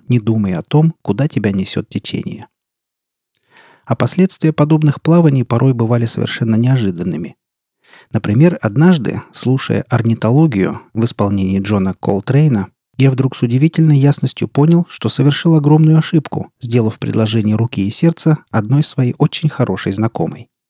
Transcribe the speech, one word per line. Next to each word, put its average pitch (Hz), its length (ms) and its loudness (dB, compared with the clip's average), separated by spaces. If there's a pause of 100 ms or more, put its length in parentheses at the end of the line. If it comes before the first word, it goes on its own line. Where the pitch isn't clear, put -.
не 123 140 0
думая 104 400 -2
о - 20 -12
том, 156 400 2
куда 113 240 -2
тебя 104 240 -2
несёт - 380 -4
течение. - 580 -10 (1400)
А 127 100 -2
последствия 160 560 0
подобных 151 500 0
плаваний 160 420 2
порой 131 280 2
бывали 117 320 0
совершенно - 500 -4
неожиданными. 95 800 -2 (800)
Например, 127 500 2
однажды, 135 600 2 (100)
слушая 120 560 -2
орнитологию 113 960 0 (120)
в 113 120 0
исполнении 98 540 -2
Джона 95 340 -2
Колтрейна, 113 760 0 (300)
я 135 120 4
вдруг 131 240 -2
с - 80 -4
удивительной 147 560 2
ясностью 139 480 0
понял, 170 420 2
что - 200 -8
совершил 147 480 0
огромную 156 420 4
ошибку, - 600 -2
сделав 113 400 -2
предложение 110 560 0
руки 117 280 -2
и 147 60 -2
сердца 160 480 0 (140)
одной 117 320 0
своей - 340 -2
очень 156 300 -2
хорошей 110 440 -4
знакомой. 101 560 -6 (220)